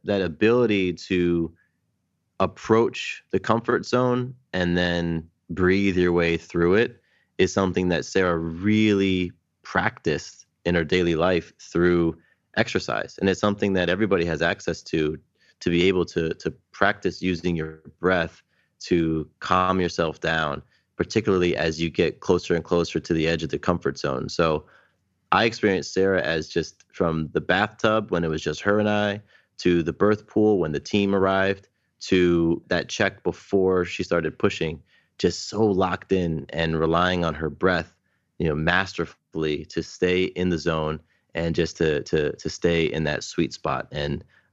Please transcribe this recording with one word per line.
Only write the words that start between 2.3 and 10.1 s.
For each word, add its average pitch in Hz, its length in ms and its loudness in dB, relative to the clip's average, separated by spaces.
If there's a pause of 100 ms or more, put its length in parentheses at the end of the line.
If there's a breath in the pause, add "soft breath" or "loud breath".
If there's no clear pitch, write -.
approach - 920 0
the 98 80 0
comfort 113 460 0
zone 123 500 0 (180)
and 87 240 2
then 85 500 0 (220)
breathe 92 480 2
your 87 140 4
way 85 260 2
through 85 380 0
it 117 260 0 (360)
is 92 160 2
something 92 360 2
that 78 160 0
Sarah 90 320 2
really 95 920 2 (320)
practiced - 840 -4 (200)